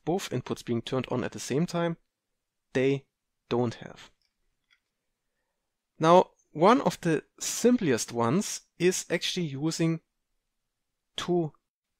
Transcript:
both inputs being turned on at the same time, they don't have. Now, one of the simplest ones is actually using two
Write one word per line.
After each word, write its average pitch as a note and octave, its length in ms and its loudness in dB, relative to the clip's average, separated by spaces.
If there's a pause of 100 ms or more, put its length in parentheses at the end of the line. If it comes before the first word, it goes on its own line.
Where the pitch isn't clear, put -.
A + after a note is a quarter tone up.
both F3+ 260 -4
inputs - 360 -6
being A#2 160 -2
turned B2+ 280 -6
on B2 140 -2
at - 80 -6
the G#2+ 80 -12
same C#3+ 260 -2
time, E3+ 300 -4 (800)
they C3+ 320 0 (420)
don't A#2+ 280 -2
have. - 360 -18 (1900)
Now, E3+ 340 6 (200)
one G3+ 300 4
of - 180 -2
the D#3+ 240 0 (160)
simplest G3+ 720 2
ones A#2 500 0 (160)
is F3+ 320 0
actually E3+ 360 -2
using D#3+ 560 -2 (1120)
two E3+ 380 -2 (460)